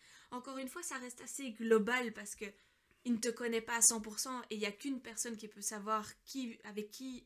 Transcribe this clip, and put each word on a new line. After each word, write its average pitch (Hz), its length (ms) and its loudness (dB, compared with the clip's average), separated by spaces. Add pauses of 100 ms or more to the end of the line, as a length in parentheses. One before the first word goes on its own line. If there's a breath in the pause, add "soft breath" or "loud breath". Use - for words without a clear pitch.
(320 soft breath)
Encore 262 260 -6
une 262 100 -4
fois, 349 140 -8
ça 285 160 -4
reste 247 220 -8
assez 262 320 -6
global 226 600 6
parce 208 220 -10
que 208 120 -8 (580 soft breath)
il 247 80 4
ne 226 60 4
te 233 100 2
connaît 233 320 2
pas 233 160 -2
à 226 60 6
cent 226 180 8
pour 214 180 -8
cent 254 320 -2
et 220 60 -4
il - 20 -4
n'y 208 80 0
a 208 60 0
qu'une 262 280 -4
personne 226 360 -6
qui 214 100 -10
peut 214 140 -14
savoir 214 480 0 (160)
qui, 254 400 -6
avec 208 260 -6
qui, 262 360 -10